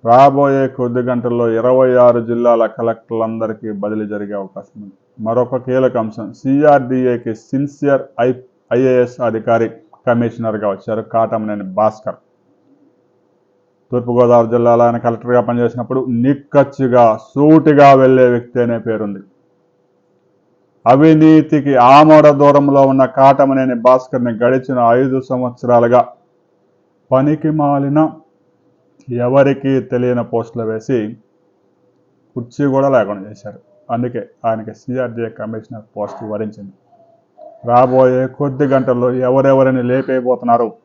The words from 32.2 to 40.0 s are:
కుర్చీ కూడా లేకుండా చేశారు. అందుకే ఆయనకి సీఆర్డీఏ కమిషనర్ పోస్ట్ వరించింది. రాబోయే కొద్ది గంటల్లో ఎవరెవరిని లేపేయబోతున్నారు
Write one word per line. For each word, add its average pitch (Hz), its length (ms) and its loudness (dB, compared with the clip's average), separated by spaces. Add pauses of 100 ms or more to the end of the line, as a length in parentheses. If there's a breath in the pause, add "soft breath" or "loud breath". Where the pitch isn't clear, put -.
కుర్చీ 120 280 -8 (100)
కూడా 139 220 0
లేకుండా 101 340 -2
చేశారు. 104 300 -20 (300)
అందుకే 120 320 -6 (240)
ఆయనకి 110 340 -6
సీఆర్డీఏ 120 500 -8 (100)
కమిషనర్ 110 460 -14 (100)
పోస్ట్ 104 260 -10 (100)
వరించింది. 104 420 -10 (880)
రాబోయే 127 580 2 (160)
కొద్ది 143 340 -4
గంటల్లో 127 360 0 (200)
ఎవరెవరిని 135 540 2
లేపేయబోతున్నారు 123 840 -2 (180)